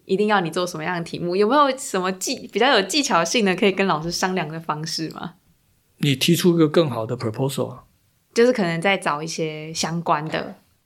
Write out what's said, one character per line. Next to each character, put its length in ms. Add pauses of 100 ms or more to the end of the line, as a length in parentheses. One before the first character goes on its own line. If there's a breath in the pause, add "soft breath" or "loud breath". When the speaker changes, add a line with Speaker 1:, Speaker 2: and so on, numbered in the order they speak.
Speaker 1:
一 120
定 120
要 120
你 80
做 160
什 120
么 80
样 120
的 60
题 160
目， 160
有 140
没 80
有 200
什 240
么 120
技-， 400
比 80
较 180
有 40
技 200
巧 220
性 200
的 120
可 100
以 60
跟 140
老 140
师 120
商 220
量 140
的 120
方 260
式 240
吗？ 240 (600)
Speaker 2:
你 180
提 220
出 180
一 40
个 100
更 200
好 160
的 120
proposal 540
啊。 140 (480)
Speaker 1:
就 140
是 60
可 100
能 180
再 160
找 240
一 60
些 480
相 260
关 280
的 260 (320)